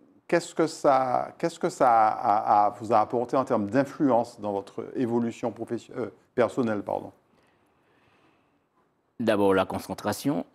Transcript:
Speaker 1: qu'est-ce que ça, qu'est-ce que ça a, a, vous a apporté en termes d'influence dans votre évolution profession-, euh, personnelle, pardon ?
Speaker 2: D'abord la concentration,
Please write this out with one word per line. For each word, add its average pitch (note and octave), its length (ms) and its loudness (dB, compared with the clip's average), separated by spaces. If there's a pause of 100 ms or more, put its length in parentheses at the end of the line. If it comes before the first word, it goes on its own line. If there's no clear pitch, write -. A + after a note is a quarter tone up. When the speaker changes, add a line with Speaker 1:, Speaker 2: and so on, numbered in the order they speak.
(280)
Speaker 1:
qu'est-ce E3+ 260 -2
que D#3+ 140 0
ça, C3 640 0 (100)
qu'est-ce E3 180 -4
que F3 120 -2
ça C#3 200 2 (200)
a, A2 580 2
a, - 20 -2 (100)
vous A2+ 140 -2
a A2 60 6
apporté A#2+ 360 -2
en C3 100 2
termes G#2+ 220 0
d'influence B2+ 720 0
dans G#2 120 -6
votre G2 340 -8 (100)
évolution A#2 560 -2
profession-, A2+ 460 -10
euh, A2+ 100 -6 (280)
personnelle, A2 480 0
pardon ? G2+ 280 -6 (2000)
Speaker 2:
D'abord G2+ 360 4
la F#2 100 2
concentration, G2 880 -6